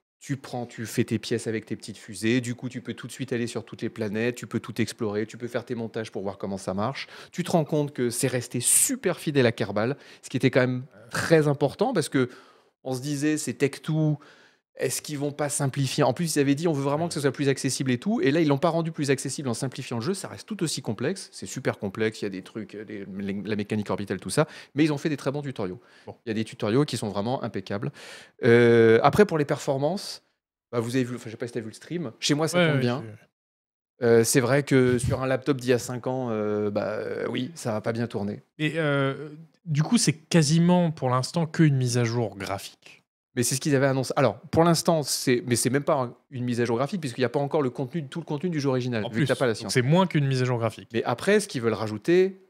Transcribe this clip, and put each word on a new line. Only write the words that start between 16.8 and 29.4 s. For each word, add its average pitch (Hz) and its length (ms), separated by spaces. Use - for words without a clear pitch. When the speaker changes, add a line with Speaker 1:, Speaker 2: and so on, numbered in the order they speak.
Speaker 1:
vraiment 147 260
que - 60
ce 151 60
soit 135 120
plus 139 160
accessible 135 420
et 123 80
tout. » 214 240
Et 139 80
là, 160 100
ils 156 80
l'ont 139 100
pas 170 100
rendu 165 240
plus 143 180
accessible 139 380
en 117 60
simplifiant 131 420
le 113 60
jeu. 156 100
Ça 160 160
reste 107 180
tout 202 160
aussi 147 200
complexe. 127 500
C'est - 140
super 127 320
complexe. 110 420
Il 107 60
y - 0
a 101 40
des 92 120
trucs, 107 320
euh, 107 120
les, 101 200
les, 101 240
la 101 140
mécanique 104 320
orbitale, 98 320
tout - 100
ça. 151 160
Mais 147 100
ils 151 80
ont 143 60
fait 165 100
des 147 80
très 139 160
bons 147 80
tutoriaux. 110 400
Speaker 2:
Bon. 101 80
Speaker 1:
Il - 20
y 110 40
a - 20
des 107 100
tutoriaux 117 400
qui 135 140
sont 110 100
vraiment 101 340
impeccables. 107 480
Euh, 117 580
après, 151 220
pour 170 140
les 147 60